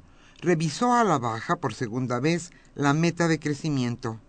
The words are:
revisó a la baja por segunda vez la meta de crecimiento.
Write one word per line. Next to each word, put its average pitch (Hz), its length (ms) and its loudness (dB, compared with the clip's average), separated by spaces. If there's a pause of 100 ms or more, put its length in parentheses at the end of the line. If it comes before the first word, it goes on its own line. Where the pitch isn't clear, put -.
(400)
revisó 165 540 0
a 240 100 6
la 170 140 4
baja 117 400 -2
por 127 160 -2
segunda 123 460 -4
vez 165 320 0 (220)
la 143 200 2
meta 170 340 2
de 160 120 2
crecimiento. 127 880 -4